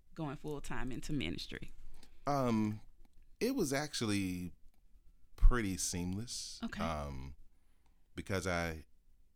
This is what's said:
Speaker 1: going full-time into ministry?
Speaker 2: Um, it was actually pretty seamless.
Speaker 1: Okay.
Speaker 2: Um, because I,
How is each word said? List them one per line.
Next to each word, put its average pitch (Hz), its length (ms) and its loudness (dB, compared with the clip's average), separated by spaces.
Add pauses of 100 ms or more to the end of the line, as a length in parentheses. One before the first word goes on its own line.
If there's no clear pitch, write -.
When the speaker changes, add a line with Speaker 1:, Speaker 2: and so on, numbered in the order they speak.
(140)
Speaker 1:
going 151 240 -6
full-time 131 540 -4
into - 220 -6
ministry? - 580 -4 (560)
Speaker 2:
Um, 110 520 2 (600)
it 254 160 2
was 160 180 2
actually 101 800 0 (800)
pretty 101 420 10
seamless. 92 840 -4
Speaker 1:
Okay. - 180 -6
Speaker 2:
Um, 71 540 -4 (800)
because 95 320 -2
I, 85 380 -2 (500)